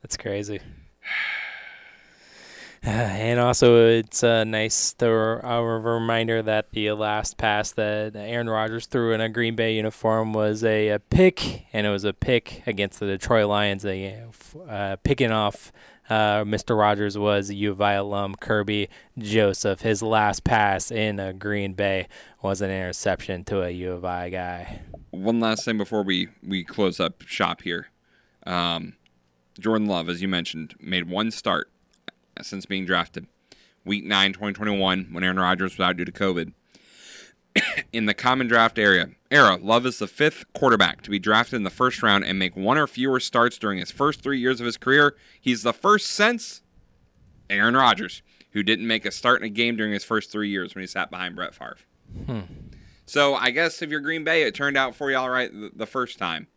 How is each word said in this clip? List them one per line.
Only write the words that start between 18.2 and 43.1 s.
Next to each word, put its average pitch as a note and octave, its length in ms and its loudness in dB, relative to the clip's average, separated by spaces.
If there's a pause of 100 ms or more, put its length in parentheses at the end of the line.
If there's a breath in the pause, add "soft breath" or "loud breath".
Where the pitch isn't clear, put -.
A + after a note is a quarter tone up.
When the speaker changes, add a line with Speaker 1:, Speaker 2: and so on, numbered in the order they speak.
Speaker 1:
Kirby G#2 520 -2 (300 loud breath)
Joseph. G#2 640 0
His A2 200 0
last G#2+ 440 0
pass G#2 440 2
in, G#2+ 300 -2
uh, F#2+ 140 -6
Green G2 400 -4
Bay F#2+ 340 -2 (340 loud breath)
was G2 200 -2
an G2 100 -2
interception F#2 720 -4
to G2 180 -2
a F2 100 -4
U F2+ 200 -8
of F2 140 -8
I F2+ 240 -6
guy. F2+ 500 -8 (320 loud breath)
Speaker 2:
One A2 300 -2
last A2 240 -2
thing A2+ 120 -2
before G#2 240 -2
we, F#2 280 -2 (120)
we F#2 220 -4
close F#2 380 -2
up - 220 -4
shop - 400 -4
here. E2+ 260 -8 (580)
Um, E2+ 460 -2 (680)
Jordan G#2+ 300 0
Love, E2+ 180 0
as F2 140 -4
you G2 80 -2
mentioned, D#2+ 500 -6
made F2 300 -4
one G#2 200 -2
start F#2 400 -4 (720)
since G2 240 -12
being F#2+ 200 -6
drafted. F2 420 -2 (560 soft breath)
Week G2+ 220 -4
nine, G2 260 4
twenty G2+ 220 -6
twenty-one, F#2+ 580 -2
when F2 140 -4
Aaron F#2 120 0
Rodgers F#2 400 0
was F#2 80 0
out F2+ 120 0
due F2 80 -4
to F2+ 80 -10
covid. F2 400 -4 (1000 loud breath)
<coughs> - 380 -4
In A2+ 140 -4
the G#2 80 0
common B2+ 340 2
draft A2+ 320 4
area, F2+ 300 6 (200)
era, A#2+ 320 8
Love A2+ 240 2
is B2 140 -4
the G2+ 80 -4
fifth - 460 0
quarterback G#2+ 480 4
to - 80 -16
be G2+ 100 0
drafted G#2+ 360 2
in A2 80 -2
the F#2+ 60 -4
first B2+ 320 0
round G2+ 220 4
and F#2+ 160 -2
make F#2 160 -2
one G#2 220 2
or D3 100 2
fewer B2+ 320 0